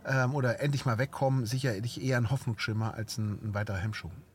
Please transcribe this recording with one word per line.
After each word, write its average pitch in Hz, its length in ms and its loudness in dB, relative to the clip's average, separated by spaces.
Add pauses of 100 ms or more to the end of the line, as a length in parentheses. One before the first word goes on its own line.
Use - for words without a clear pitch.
ähm, 131 300 2
oder 123 260 2
endlich 143 240 0
mal 113 140 2
wegkommen, 131 480 2
sicherlich 120 560 -2
eher 131 160 2
ein 117 120 2
Hoffnungsschimmer 113 600 0
als - 240 -6
ein, 107 260 -2
ein 104 120 -2
weiterer 101 240 0
Hemmschuh. 95 320 -4 (240)